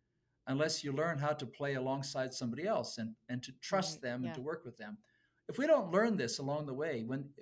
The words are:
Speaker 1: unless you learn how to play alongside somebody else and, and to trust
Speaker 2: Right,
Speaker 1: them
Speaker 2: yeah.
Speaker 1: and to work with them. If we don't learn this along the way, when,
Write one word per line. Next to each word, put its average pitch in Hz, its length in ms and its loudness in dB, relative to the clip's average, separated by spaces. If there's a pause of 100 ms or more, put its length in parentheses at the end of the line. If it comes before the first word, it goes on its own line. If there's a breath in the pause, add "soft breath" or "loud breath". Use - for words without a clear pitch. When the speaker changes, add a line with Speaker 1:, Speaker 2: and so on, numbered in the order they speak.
(460)
Speaker 1:
unless 151 380 2
you 143 80 -2
learn 156 260 2
how 147 140 4
to 143 140 -4
play 139 280 -2
alongside 131 580 0
somebody 131 340 -2
else 170 320 0
and, 113 160 -4 (140)
and 127 140 -2
to 135 180 -10
trust 190 360 0
Speaker 2:
Right, - 60 -14
Speaker 1:
them 123 200 -2
Speaker 2:
yeah. 123 60 -2
Speaker 1:
and 117 80 -6
to 127 40 -8
work 156 240 -4
with 123 120 -14
them. 107 220 -10 (500 soft breath)
If - 100 -6
we 269 80 2
don't 269 240 6
learn 208 260 6
this 120 220 0
along 147 280 -2
the 131 80 -4
way, 139 280 -2
when, 135 260 -4 (140)